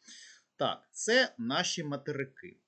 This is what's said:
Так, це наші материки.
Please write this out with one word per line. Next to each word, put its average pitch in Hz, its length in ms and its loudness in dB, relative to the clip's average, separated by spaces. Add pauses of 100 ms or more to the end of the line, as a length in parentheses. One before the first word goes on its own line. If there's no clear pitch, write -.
(560)
Так, - 340 -2
це - 480 2
наші 147 460 -2
материки. 139 840 -2